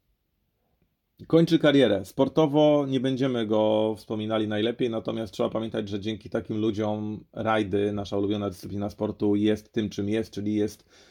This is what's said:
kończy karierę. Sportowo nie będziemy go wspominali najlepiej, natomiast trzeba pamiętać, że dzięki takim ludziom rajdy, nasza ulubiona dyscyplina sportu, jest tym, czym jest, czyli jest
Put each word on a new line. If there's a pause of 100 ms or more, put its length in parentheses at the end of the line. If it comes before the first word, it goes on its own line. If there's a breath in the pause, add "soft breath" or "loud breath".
(1300)
kończy
karierę.
Sportowo
nie
będziemy
go
wspominali
najlepiej,
natomiast
trzeba
pamiętać,
że
dzięki
takim
ludziom
rajdy,
nasza
ulubiona
dyscyplina
sportu,
jest
tym,
czym
jest,
czyli
jest (220 soft breath)